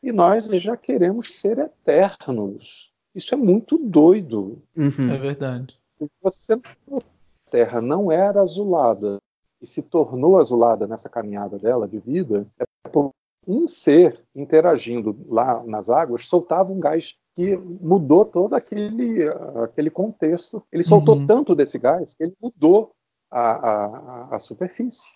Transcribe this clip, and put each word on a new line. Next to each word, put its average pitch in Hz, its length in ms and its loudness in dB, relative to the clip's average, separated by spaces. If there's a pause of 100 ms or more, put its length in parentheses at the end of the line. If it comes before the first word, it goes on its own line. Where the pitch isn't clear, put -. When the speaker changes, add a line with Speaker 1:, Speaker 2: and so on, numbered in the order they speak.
Speaker 1:
e 262 100 -6
nós 208 360 4
já 202 300 -2
queremos 220 600 -2
ser 208 180 -2
eternos. 143 1300 -2 (240)
Isso - 180 -6
é 262 40 -2
muito 233 420 2
doido. 151 800 2 (140)
Speaker 2:
Uhum. 139 360 -2
Speaker 3:
É 135 60 -4
verdade. 135 580 -8 (220)
Speaker 1:
Se 151 100 -10 (140)
você, 190 320 -2
a 254 460 -8 (500)
Terra 120 320 0
não 160 300 -2
era 196 300 2
azulada 151 760 -2 (420)
e - 60 -20
se - 160 -12
tornou 147 560 2
azulada 117 480 2
nessa 110 240 -12
caminhada 101 480 -10
dela 107 300 -2
de 101 100 -12
vida, 113 480 -4 (140)
é 127 60 -6 (260)
porque 143 240 -2 (320)
um 269 200 -2
ser 160 520 2 (160)
interagindo 120 840 0 (120)
lá 117 360 -2
nas 107 240 -10
águas 123 380 -2
soltava 180 440 0
um 190 80 -8
gás 156 360 -4 (180)
que 190 220 -2
mudou 180 680 2
todo 196 300 -2
aquele, 220 680 -4 (400)
aquele 147 260 -4
contexto. 180 720 -4 (100)
Ele 170 120 -2
soltou 151 320 8
Speaker 3:
Uhum. 139 100 -2
Speaker 1:
tanto 208 300 4
desse 143 240 0
gás 151 340 0
que - 100 -8
ele 175 180 -8
mudou 214 500 2 (400)
a, 123 80 -6 (120)
a, 107 340 0
a, 123 500 -12
a 101 40 -6
superfície. 185 760 -10